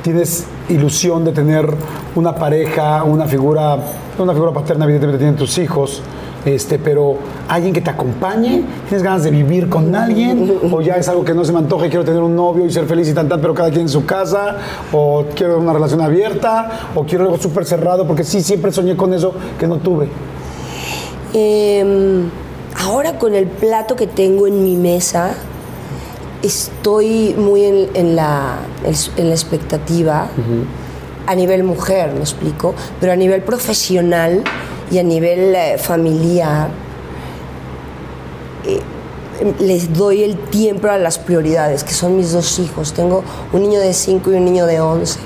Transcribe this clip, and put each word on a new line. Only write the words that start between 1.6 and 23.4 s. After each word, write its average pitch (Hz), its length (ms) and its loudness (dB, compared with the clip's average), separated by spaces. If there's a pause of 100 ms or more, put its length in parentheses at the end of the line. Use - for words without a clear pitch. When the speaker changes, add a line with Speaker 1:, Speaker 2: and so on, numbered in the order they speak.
Speaker 1:
una 165 200 2
pareja, 156 680 0
una 156 220 2
figura, 147 520 2 (400)
una 185 160 2
figura 170 200 2
paterna, 151 320 0
evidentemente 147 340 2
tienen 147 160 4
tus 143 220 -2
hijos, 143 440 -2 (440)
este, 139 340 0
pero 143 380 2 (320)
alguien 175 240 0
que 170 80 0
te 170 80 -2
acompañe? 196 720 0 (240)
¿Tienes 196 160 0
ganas 190 200 2
de 156 80 2
vivir 147 380 2
con 165 260 2
alguien? 220 640 2 (120)
¿O 160 100 2
ya 175 140 2
es 175 140 0
algo 175 160 2
que 165 80 0
no 170 120 2
se 147 60 0
me 175 80 2
antoja 160 280 2
y - 20 0
quiero 165 160 0
tener 165 160 2
un 170 140 2
novio 175 300 2
y 165 60 0
ser 160 140 0
feliz 165 240 2
y 151 40 2
tan, 151 160 2
tan, 165 120 0
pero 160 120 2
cada 165 160 0
quien 160 140 0
en 165 60 0
su 139 160 0
casa? 196 520 -2 (360)
¿O 147 320 2 (100)
quiero 170 240 2
una 165 140 2
relación 151 280 2
abierta? 220 960 0
¿O 156 80 0
quiero 175 220 0
algo 175 120 2
súper 170 280 -2
cerrado? 180 420 0
Porque 160 160 0
sí, 196 180 0
siempre 185 300 0
soñé 180 240 0
con 185 180 2
eso 180 200 0 (260)
que 165 80 0
no 165 100 0
tuve. 151 300 0 (1300)
Speaker 2:
Em, 196 960 4 (480)
ahora 254 400 0
con 220 180 2
el 190 120 2